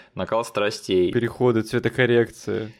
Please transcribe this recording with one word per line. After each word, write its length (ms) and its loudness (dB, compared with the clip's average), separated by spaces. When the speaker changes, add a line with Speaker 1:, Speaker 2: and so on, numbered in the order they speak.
Speaker 1:
накал 320 -4
страстей. 680 0
Speaker 2:
Переходы, 520 2
цветокоррекция. 1160 0